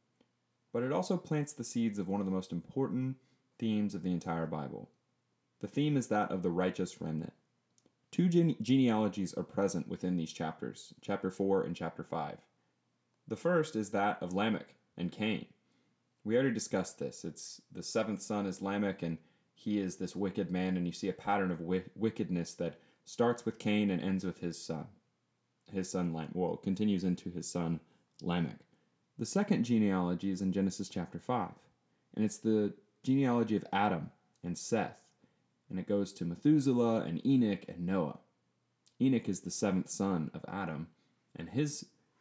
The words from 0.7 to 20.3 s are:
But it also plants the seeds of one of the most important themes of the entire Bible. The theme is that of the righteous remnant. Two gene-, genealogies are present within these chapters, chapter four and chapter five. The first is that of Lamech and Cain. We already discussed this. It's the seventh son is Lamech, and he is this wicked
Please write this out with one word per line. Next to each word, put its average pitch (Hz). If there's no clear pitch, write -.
But 120
it 131
also 180
plants 151
the -
seeds 113
of 90
one 101
of 95
the 95
most 92
important 131
themes 107
of 85
the 90
entire 82
Bible. 73
The -
theme 147
is 120
that 101
of 90
the 90
righteous 90
remnant. 78
Two 175
gene-, 170
genealogies 107
are 90
present 92
within 90
these 80
chapters, -
chapter 98
four 98
and 87
chapter 85
five. 80
The 113
first 165
is 107
that 101
of 87
Lamech 104
and 87
Cain. 107
We 110
already 135
discussed -
this. -
It's -
the 90
seventh 104
son 101
is 92
Lamech, 98
and 82
he 104
is 92
this 90
wicked 92